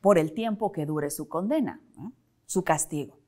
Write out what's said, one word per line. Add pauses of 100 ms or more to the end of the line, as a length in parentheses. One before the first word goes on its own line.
por
el
tiempo
que
dure
su
condena, (120)
¿no? (320)
Su
castigo.